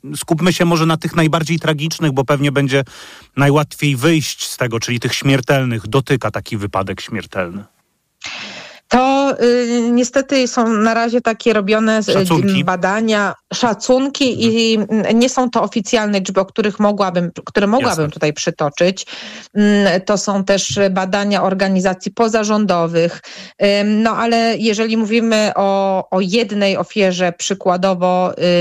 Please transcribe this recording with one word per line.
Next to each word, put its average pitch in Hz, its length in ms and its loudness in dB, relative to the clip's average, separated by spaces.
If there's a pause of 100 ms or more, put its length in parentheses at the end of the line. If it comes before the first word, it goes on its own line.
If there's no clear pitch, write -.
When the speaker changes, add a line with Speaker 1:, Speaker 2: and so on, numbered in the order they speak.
(160)
Speaker 1:
skupmy 170 360 0
się 175 120 0
może 165 220 2
na 165 100 2
tych 165 200 -8
najbardziej 165 420 0
tragicznych, 160 540 -2
bo 131 120 0
pewnie 143 280 0
będzie 135 320 0 (520)
najłatwiej 143 600 2
wyjść 151 520 0
z - 80 -10
tego, 117 240 -4
czyli 120 200 -4
tych 123 140 -4
śmiertelnych, 131 760 0
dotyka 127 420 0
taki 104 260 -8
wypadek 98 440 -4
śmiertelny. 95 640 -8 (1200)
Speaker 2:
To, 269 540 2
y, 240 500 2
niestety 254 560 0
są 233 200 0
na 226 260 2
razie 233 260 0
takie 226 320 0
robione 214 500 2
z-, 202 100 -2
Speaker 1:
Szacunki. 185 520 2
Speaker 2:
badania, 196 720 0 (200)
szacunki 254 880 0
i, 226 300 2
Speaker 1:
Mhm. 214 260 0
Speaker 2:
mm, 220 180 2
nie 247 100 4
są 254 220 0
to 226 120 0
oficjalne 208 560 -2
liczby, 190 220 -2
o 196 60 0
których 208 340 -2
mogłabym, 190 500 0 (140)
które 208 220 0
mogłabym 214 380 2
Speaker 1:
Jasne. 147 80 -4
Speaker 2:
tutaj 151 200 -2
przytoczyć. 170 720 -2 (480)
Mm, 202 460 4
to 196 180 0
są 196 260 -2
też 196 340 0 (120)
badania 196 520 0
organizacji 190 680 0
pozarządowych. 202 1080 0 (420)
Ym, 208 400 2
no 226 140 2
ale 226 420 0
jeżeli 220 380 0
mówimy 220 600 2
o, 196 540 0
o 185 100 0
jednej 202 560 0
ofierze 180 600 0
przykładowo, 180 960 0 (280)